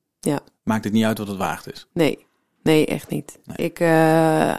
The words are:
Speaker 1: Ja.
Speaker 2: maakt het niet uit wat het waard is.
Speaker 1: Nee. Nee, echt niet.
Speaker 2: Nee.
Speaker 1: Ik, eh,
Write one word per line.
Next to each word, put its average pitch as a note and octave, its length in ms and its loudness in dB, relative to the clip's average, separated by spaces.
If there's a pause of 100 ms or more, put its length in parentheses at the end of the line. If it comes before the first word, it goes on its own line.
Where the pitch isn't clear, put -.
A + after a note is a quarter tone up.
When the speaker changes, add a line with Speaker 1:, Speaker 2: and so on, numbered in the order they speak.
(200)
Speaker 1:
Ja. C#3+ 200 -4 (220)
Speaker 2:
maakt A2 220 -2
het G2+ 80 -4
niet A2 120 2
uit A2 140 -2
wat G#2 100 -8
het G2+ 80 -10
waard - 360 -6
is. - 200 -20
Speaker 1:
Nee. - 340 -2 (360)
Nee, D#3 240 4
echt - 240 -6
niet. - 340 -8
Speaker 2:
Nee. - 220 -6
Speaker 1:
Ik, E3+ 140 -10
eh, D#3+ 800 2